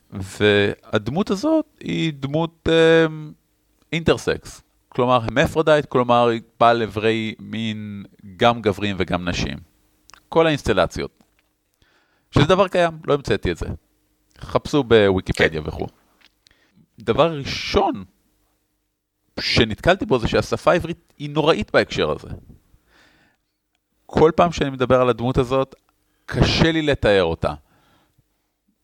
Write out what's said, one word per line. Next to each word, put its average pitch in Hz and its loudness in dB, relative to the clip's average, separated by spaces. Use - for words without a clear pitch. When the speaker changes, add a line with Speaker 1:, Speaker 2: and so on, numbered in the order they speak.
Speaker 1:
והדמות 104 -2
הזאת 294 0
היא 165 -4
דמות, 156 -4
אה, 165 6
אינטרסקס. 139 -2
כלומר, 127 2
המפרודייט, 151 2
כלומר, 120 2
היא 117 0
באה 117 6
לעברי 110 -2
מין 107 -8
גם 120 4
גברים 101 -2
וגם 87 -2
נשים. 73 -4
כל 160 2
האינסטלציות. 92 -2
שזה 147 2
דבר 185 4
קיים, 170 -2
לא 139 2
המצאתי 107 -2
את 80 -6
זה. - -10
חפשו - -2
בוויקיפדיה 98 2
Speaker 2:
כן. 76 -10
Speaker 1:
וכו'. - -8
דבר 135 0
ראשון - -4
שנתקלתי 123 0
בו 131 0
זה 110 -4
שהשפה - 0
העברית 165 -4
היא 147 -12
נוראית 160 0
בהקשר 95 0
הזה. - -8
כל 165 4
פעם 175 2
שאני 147 -4
מדבר 127 2
על 127 2
הדמות 120 -2
הזאת, 135 -2
קשה - 0
לי 160 -2
לתאר 120 2
אותה. 80 -4